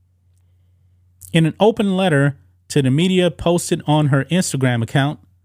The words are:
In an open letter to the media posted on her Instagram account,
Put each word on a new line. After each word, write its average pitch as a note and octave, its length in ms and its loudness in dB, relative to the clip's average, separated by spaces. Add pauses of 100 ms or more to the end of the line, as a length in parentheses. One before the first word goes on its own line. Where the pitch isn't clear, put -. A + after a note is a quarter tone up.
(1300)
In D#3+ 140 2
an D3+ 140 -2
open G#3 360 0
letter C#3+ 420 0 (320)
to D3 120 0
the C3 80 0
media F3+ 400 2
posted E3+ 560 -2
on D3+ 220 2
her C3+ 180 0
Instagram C3+ 560 -2
account, C#3 380 -2 (240)